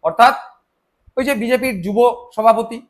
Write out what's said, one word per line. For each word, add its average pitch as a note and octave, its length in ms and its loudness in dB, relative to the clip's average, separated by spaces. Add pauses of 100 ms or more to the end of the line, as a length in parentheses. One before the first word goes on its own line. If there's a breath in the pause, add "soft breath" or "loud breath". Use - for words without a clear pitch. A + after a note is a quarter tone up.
অর্থাৎ A3+ 320 4 (840)
ওই C4 80 -2
যে C#4 80 -2
বিজেপির A#3 480 -2
যুব A3+ 540 0
সভাপতি A3+ 540 0